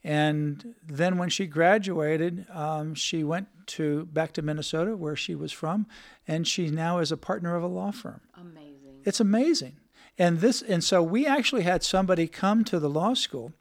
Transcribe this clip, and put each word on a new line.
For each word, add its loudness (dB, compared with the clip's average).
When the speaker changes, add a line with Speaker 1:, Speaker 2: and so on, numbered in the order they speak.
Speaker 1:
And -2
then 0
when -2
she -2
graduated, 2
um, -4
she -4
went -2
to, -2
back -2
to -4
Minnesota, -2
where -6
she -6
was -8
from, -2
and -2
she -2
now 0
is 0
a -2
partner -4
of -2
a -4
law -4
firm. -14
Speaker 2:
Amazing. -20
Speaker 1:
It's -2
amazing. 2
And 4
this, 4
and 0
so 4
we 2
actually 2
had 2
somebody 2
come 2
to 0
the 0
law 2
school -4